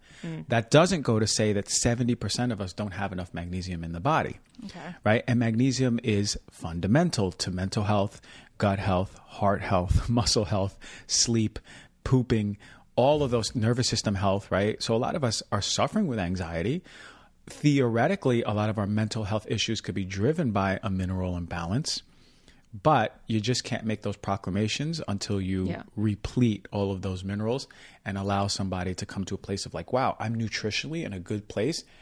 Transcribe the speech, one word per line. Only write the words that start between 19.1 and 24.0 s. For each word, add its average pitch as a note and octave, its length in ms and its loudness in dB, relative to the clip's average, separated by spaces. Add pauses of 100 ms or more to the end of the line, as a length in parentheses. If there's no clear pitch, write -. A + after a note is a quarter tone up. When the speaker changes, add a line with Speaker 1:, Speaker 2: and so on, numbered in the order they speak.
Speaker 2:
health G2+ 240 -2
issues A2+ 320 -2
could F#2 140 -4
be G2 100 -4
driven A#2 460 0
by G2 320 2
a G#2 60 -2
mineral F#2 480 -2
imbalance, F2 640 -4 (800)
but C3+ 440 4
you A2 120 0
just A#2+ 240 0
can't - 220 -6
make A2 160 -2